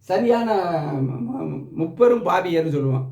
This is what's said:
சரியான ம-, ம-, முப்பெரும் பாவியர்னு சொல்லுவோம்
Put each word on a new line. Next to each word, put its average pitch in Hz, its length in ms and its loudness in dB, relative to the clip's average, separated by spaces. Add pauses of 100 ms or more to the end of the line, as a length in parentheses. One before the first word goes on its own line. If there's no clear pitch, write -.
சரியான 233 420 2 (500)
ம-, 127 240 -2
ம-, 147 400 -6 (120)
முப்பெரும் 226 500 2
பாவியர்னு 170 500 0
சொல்லுவோம் 135 360 0